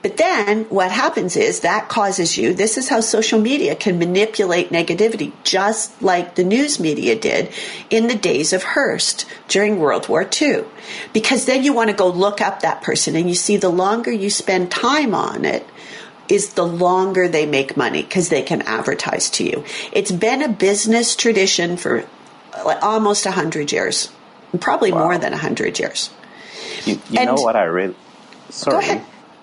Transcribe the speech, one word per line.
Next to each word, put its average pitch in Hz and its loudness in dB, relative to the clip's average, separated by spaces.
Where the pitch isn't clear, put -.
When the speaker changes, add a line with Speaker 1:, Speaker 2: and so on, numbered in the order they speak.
Speaker 1:
But 202 -2
then 220 2
what 185 0
happens 214 0
is 123 2
that 214 0
causes 190 0
you, 151 2
this 208 0
is 262 -4
how 226 2
social 220 2
media 233 2
can 180 0
manipulate 180 2
negativity, 175 0
just 196 -2
like 180 0
the 185 2
news 262 2
media 156 0
did - -2
in 226 4
the 247 0
days 156 0
of 185 0
Hearst - -2
during 208 2
World 143 0
War 175 2
Two. 240 0
Because 220 2
then 262 2
you 285 4
want 226 2
to 202 -2
go 190 4
look 196 0
up 196 -2
that 160 -2
person, - -2
and 175 2
you 180 0
see 202 2
the 196 2
longer 208 0
you 202 -2
spend 185 0
time 262 0
on - -2
it - -2
is 202 2
the 180 0
longer 180 2
they 156 2
make 139 0
money 120 0
'cause 170 -2
they 143 2
can 156 -2
advertise - -2
to - -2
you. - -2
It's 196 0
been 220 0
a 302 -2
business 214 2
tradition 190 2
for, - -2
like, - 0
almost 208 2
a 185 -2
hundred 165 -2
years, - -2
probably 226 2
Speaker 2:
Wow. 165 2
Speaker 1:
more 175 2
than - -2
a 151 -6
hundred - -4
years. - -6
Speaker 2:
You, - -2
you 240 0
Speaker 1:
And 254 2
Speaker 2:
know 135 2
what 113 2
I 104 4
really, 90 0
sorry. - -2
Speaker 1:
Go 381 4
ahead. - -2